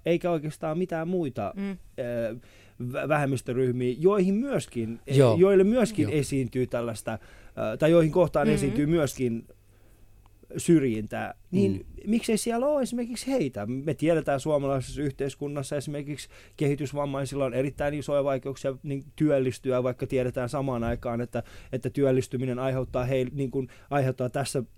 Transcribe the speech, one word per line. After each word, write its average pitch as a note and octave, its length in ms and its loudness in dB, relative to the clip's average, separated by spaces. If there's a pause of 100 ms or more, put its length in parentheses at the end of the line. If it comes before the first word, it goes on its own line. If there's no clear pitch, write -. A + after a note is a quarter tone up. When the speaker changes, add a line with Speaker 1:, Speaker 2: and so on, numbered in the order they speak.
Speaker 1:
eikä F3 260 2
oikeastaan D#3 460 -4
mitään E3+ 300 -2
muita, C#3+ 500 -2
Speaker 2:
Mm. G2 200 -6 (220)
Speaker 1:
ö, A#2+ 360 -4 (580)
vä-, C#3 140 -4
vähemmistöryhmiä, B2+ 920 0
joihin G3 360 4
myöskin, C3+ 720 -4
Speaker 3:
Joo. C3 300 6
Speaker 1:
joille F#3+ 260 8
myöskin A3 400 2
Speaker 3:
Joo. - 160 0
Speaker 1:
esiintyy B2+ 480 -2
tällaista, A#2 520 -4 (540)
ö, C3 40 -6
tai D#3+ 140 4
joihin E3 200 8
kohtaan D3+ 360 4
Speaker 2:
Mm-hmm. D3+ 80 6
Speaker 1:
esiintyy C3+ 300 0
myöskin C3 600 0 (1120)
syrjintää, A2 760 2 (180)
niin G3 200 4
Speaker 3:
Mm. - 400 -8
Speaker 1:
miksei A3+ 260 0
siellä A#3 300 -2
ole D4 140 2
esimerkiksi A#3+ 500 -6
heitä? C3+ 340 -2
Me C3+ 280 -4
tiedetään D3 460 0
suomalaisessa C#3 600 -2
yhteiskunnassa C#3+ 760 -6
esimerkiksi C#3+ 540 -8 (280)
kehitysvammaisilla C#3 880 -2
on B2 80 -4
erittäin C#3+ 400 -2
isoja C#3+ 300 0
vaikeuksia C3+ 600 -2
niin C#3 200 -6 (120)
työllistyä, C3 680 2
vaikka B2+ 240 -2
tiedetään B2 420 -2
samaan C3+ 340 -2
aikaan, A#2 380 -2
että, A#2 220 -4 (300)
että C3 160 -4
työllistyminen C3 680 0
aiheuttaa C3 460 -2
heil-, B2+ 280 0
niin C#3 180 -4
kuin, C3 160 -2 (220)
aiheuttaa C3 400 0
tässä, C3+ 340 -2 (140)